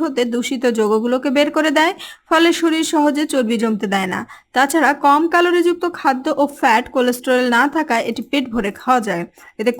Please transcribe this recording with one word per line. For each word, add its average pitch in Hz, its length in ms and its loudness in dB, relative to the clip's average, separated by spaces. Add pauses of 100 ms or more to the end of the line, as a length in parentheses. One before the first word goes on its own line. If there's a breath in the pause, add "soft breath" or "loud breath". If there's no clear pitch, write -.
হতে 269 200 -2 (120)
দূষিত 247 300 -4 (140)
যৌগগুলোকে 226 580 0
বের 294 200 2
করে 311 220 2
দেয়, 320 140 2 (360 loud breath)
ফলে 330 200 4 (120)
শরীর 320 320 0
সহজে 294 400 2
চর্বি 240 300 0
জমতে 220 320 -2
দেয় 190 200 -2
না। 202 60 -4 (340 loud breath)
তাছাড়া 269 360 2 (140)
কম 285 180 4 (100)
ক্যালোরিযুক্ত 349 520 2 (140)
খাদ্য 262 280 -2 (140)
ও 294 40 4 (140)
ফ্যাট, 247 260 2 (100)
কোলেস্টেরল 254 500 0 (120)
না 240 60 4 (120)
থাকায় 302 360 -2
এটি 220 200 -8
পেট 277 140 -2 (100)
ভরে 208 160 -2 (100)
খাওয়া 254 280 2
যায়। 175 140 -4 (380 loud breath)
এতে 226 200 0